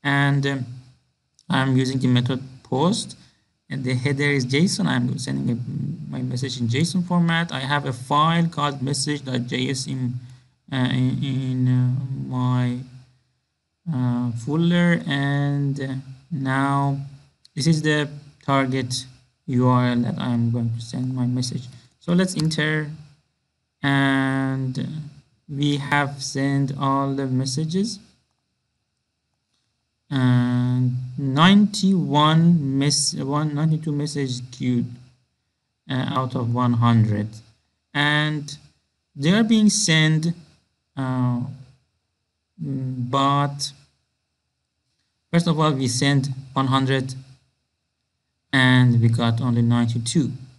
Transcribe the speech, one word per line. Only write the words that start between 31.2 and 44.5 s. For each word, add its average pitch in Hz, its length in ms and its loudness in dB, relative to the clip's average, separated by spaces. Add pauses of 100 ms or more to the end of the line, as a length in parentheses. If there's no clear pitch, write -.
mess-, 143 360 0
one, 147 400 -2
ninety-two 156 380 0
message 143 580 -4
queued, 123 360 -2 (1040)
uh, 127 180 -2
out 131 260 -4
of 117 200 -2
one 123 180 2
hundred, 110 560 2 (640)
and 147 640 -2 (580)
they 147 180 0
are 220 120 4
being 214 240 4
sent, 160 600 2 (680)
uh, 127 440 0 (1160)
but 139 1120 -2 (1600)